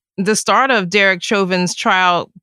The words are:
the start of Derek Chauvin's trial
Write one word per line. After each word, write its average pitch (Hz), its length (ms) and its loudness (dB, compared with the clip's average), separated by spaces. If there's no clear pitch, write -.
the 202 180 0
start 233 360 0
of 196 180 0
Derek 196 340 0
Chauvin's 185 500 -2
trial 185 560 0